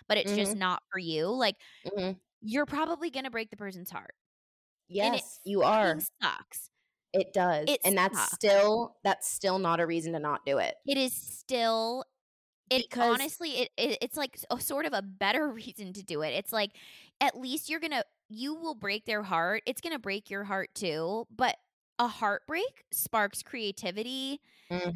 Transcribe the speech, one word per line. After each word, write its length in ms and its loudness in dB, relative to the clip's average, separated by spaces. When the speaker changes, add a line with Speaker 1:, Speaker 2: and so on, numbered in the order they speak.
Speaker 1:
but 100 4
it's 160 2
just 180 2
Speaker 2:
Mm-hmm. 60 -4
Speaker 1:
not 240 0
for 60 -2
you. 300 -2
Like, 280 2
Speaker 2:
Mm-hmm. 320 -4
Speaker 1:
you're 240 0
probably 440 -2
gonna 200 -6
break 200 -4
the 60 -16
person's 340 -10
heart. 240 -12
And 160 4
it 60 -2
Speaker 2:
Yes, 220 -16
you 180 2
Speaker 1:
fucking 100 6
Speaker 2:
are. 280 4
Speaker 1:
sucks. 480 -4
Speaker 2:
It 200 0
does. 380 4
Speaker 1:
It 140 2
Speaker 2:
And 120 4
that's 240 4
Speaker 1:
sucks. 140 0
Speaker 2:
still, 680 4
that's 240 0
still 300 0
not 220 4
a 60 2
reason 280 0
to 40 -2
not 260 -2
do 140 2
it. 180 0
Speaker 1:
It 120 2
is 160 2
still 880 -2
it 200 2
Speaker 2:
Because 100 -2
Speaker 1:
honestly, 500 2
it, 140 -4
it, 240 0
it's, 160 -6
like, 220 -4
a 100 -2
sort 260 -2
of 60 -6
a 100 0
better 460 0
<laughs> 40 -4
reason 400 -12
to 100 -12
do 200 -4
it. 80 0
It's 220 -2
like, 200 0
at 180 2
least 300 -6
you're 120 -2
gonna, 240 -2
you 260 -6
will 200 -6
break 300 -4
their 180 -2
heart. 440 0
It's 140 -4
gonna 180 -4
break 320 -6
your 140 -6
heart 300 -4
too, 560 -2
but 260 0
a 100 4
heartbreak 840 -2
sparks 500 -2
creativity. 960 -6